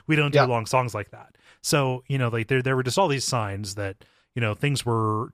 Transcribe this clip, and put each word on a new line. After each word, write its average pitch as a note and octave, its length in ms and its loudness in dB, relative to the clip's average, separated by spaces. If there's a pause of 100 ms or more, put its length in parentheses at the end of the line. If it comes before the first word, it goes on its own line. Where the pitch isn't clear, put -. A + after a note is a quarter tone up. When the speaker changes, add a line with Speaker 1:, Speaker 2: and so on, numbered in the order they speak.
Speaker 1:
We D#3 100 2
don't D3 160 2
do C#3+ 60 6
Speaker 2:
Yeah. C3 80 6
Speaker 1:
long A#2 200 0
songs B2+ 280 0
like G#2 160 -8
that." - 260 -20 (240)
So, C3 480 0
you C#3 100 -2
know, B2 100 0
like, A2+ 200 -2
there, C3 140 2
there C3+ 120 0
were C3 80 0
just B2+ 160 0
all G3 80 4
these C#3 180 -2
signs G2+ 520 -4
that, G2 280 -8 (300)
you B2 60 -6
know, G#2+ 140 -2
things C#3+ 300 -2
were A2 480 0